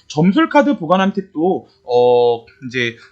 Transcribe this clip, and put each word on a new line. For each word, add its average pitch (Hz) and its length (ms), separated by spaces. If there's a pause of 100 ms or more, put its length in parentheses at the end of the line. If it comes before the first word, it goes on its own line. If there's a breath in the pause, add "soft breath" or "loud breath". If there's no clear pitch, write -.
점술카드 277 720
보관함 190 360
탭도, 170 520 (180 soft breath)
어, 120 640 (220)
이제 117 280 (160 loud breath)